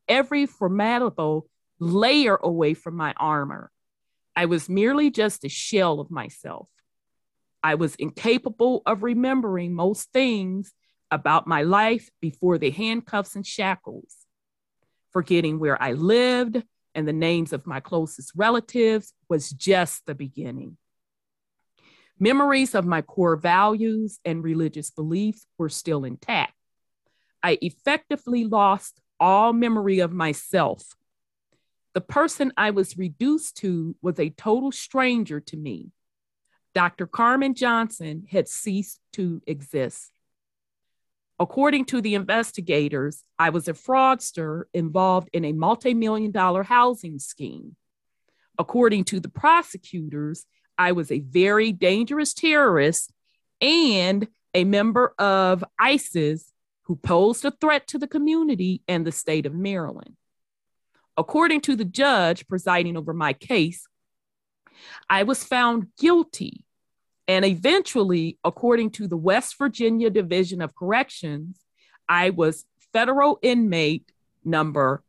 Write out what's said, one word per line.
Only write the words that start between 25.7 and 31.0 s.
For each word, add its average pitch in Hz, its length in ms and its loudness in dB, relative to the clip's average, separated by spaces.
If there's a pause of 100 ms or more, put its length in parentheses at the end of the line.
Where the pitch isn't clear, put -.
intact. 139 500 -6 (880)
I 170 200 0
effectively 247 840 -4
lost 202 560 0 (200)
all 202 320 6
memory 214 480 2
of 170 120 0
myself. - 840 -2 (1000)